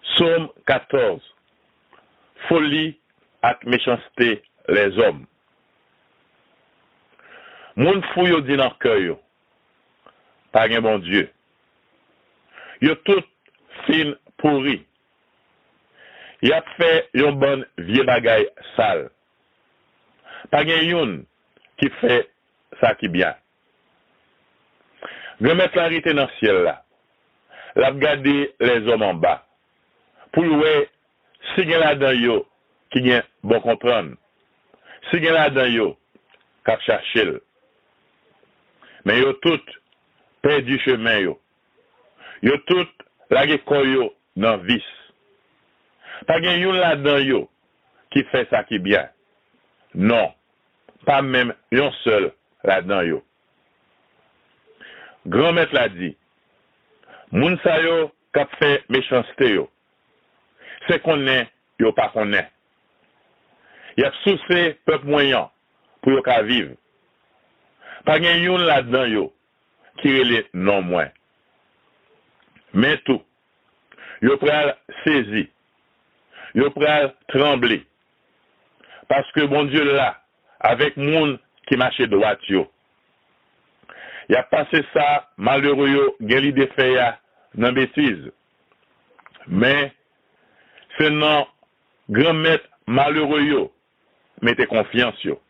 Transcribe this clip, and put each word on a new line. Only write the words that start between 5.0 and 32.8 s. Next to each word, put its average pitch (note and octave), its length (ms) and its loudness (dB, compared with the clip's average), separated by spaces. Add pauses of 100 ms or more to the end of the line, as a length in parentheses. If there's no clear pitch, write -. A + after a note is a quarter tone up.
Moun F3+ 340 2
fou F3+ 200 -2
yo E3 140 2
di C#3 180 -2
nan C3 160 0
kè A#2 220 0
yo, F2 220 -4 (1300)
pa A2+ 140 4
gen A2+ 160 0
Bondye. G2 440 0 (1500)
Yo D3+ 180 0
tout G3 320 0 (440)
fin D3+ 440 -2 (180)
pouri. C#3 460 0 (1600)
Y C#3 180 0
ap D#3+ 180 -4
fè E3+ 160 2 (200)
yon C#3 300 0
bon C3+ 260 0 (100)
vye G#2+ 320 0
bagay A2+ 380 2 (240)
sal. F#2 400 -2 (1400)
Pa D3 180 0
gen D#3+ 240 0
youn D#3 280 -2 (640)
ki C#3 200 0
fè B2 220 0 (520)
sa A2+ 220 2
ki G2+ 160 -8
byen. E2+ 240 -2 (2000)
Granmèt E3+ 380 0
la E3+ 120 2
rete E3 280 -2
nan C#3 200 0
syèl G2 280 2
la. D#2+ 140 -2 (1000)
L B2 120 2
ap C3+ 120 -4
gade C#3+ 360 0 (220)
lèzòm A2+ 460 0
anba. E2+ 340 -2 (920)
Pou E3 120 0
l D#3+ 160 2
wè D#3 140 2 (680)
si - 240 -4
gen E3 160 2
ladan C#3 320 2
yo A#2+ 240 2 (520)